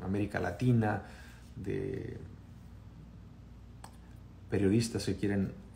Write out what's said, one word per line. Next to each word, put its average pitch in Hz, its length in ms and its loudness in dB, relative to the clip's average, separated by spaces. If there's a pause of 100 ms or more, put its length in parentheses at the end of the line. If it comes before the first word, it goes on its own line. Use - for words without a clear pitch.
América 98 380 2
Latina, 107 640 6 (520)
de - 640 -2 (2250)
periodistas 101 560 4
que 95 100 2
quieren 98 380 2 (220)